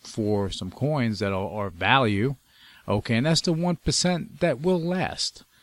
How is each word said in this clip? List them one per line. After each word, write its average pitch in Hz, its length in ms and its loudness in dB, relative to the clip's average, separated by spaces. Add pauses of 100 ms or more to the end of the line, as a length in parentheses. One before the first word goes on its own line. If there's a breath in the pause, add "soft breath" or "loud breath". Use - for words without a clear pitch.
for 104 480 0
some 92 220 -8
coins 123 480 0
that 101 120 0
are, 95 160 -2
are 101 220 -4
value. 107 680 2 (500 loud breath)
Okay, 104 300 0
and 131 100 2
that's 160 140 2
the 175 120 0
one 170 220 0
percent 170 640 -2
that 143 220 2
will 180 200 2
last. - 600 -4 (200 soft breath)